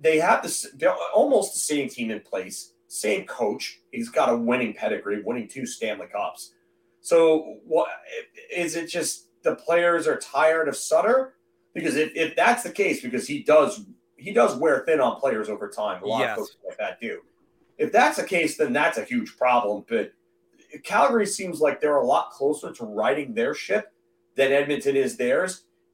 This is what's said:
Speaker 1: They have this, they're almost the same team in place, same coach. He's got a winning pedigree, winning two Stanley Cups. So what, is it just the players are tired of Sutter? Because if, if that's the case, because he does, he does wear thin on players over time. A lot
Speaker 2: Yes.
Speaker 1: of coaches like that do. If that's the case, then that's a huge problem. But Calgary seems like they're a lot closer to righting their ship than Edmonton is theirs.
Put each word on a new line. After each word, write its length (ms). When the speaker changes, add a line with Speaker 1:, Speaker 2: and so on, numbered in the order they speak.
Speaker 1:
They 180
have 240
this, 320
they're 200
almost 380
the 60
same 300
team 220
in 80
place, 540
same 380
coach. 560
He's 180
got 200
a 80
winning 360
pedigree, 500
winning 240
two 180
Stanley 460
Cups. 420
So 640
what, 220
is 200
it 120
just 420
the 140
players 520
are 100
tired 500
of 80
Sutter? 600
Because 220
if, 200
if 200
that's 280
the 80
case, 300
because 260
he 160
does, 420
he 160
does 240
wear 300
thin 160
on 180
players 300
over 200
time. 320
A 40
lot 160
Speaker 2:
Yes. 100
Speaker 1:
of 60
coaches 200
like 100
that 240
do. 200
If 140
that's 260
the 60
case, 340
then 160
that's 240
a 60
huge 340
problem. 500
But 260
Calgary 420
seems 360
like 200
they're 160
a 80
lot 260
closer 400
to 140
righting 480
their 200
ship 380
than 160
Edmonton 440
is 220
theirs. 460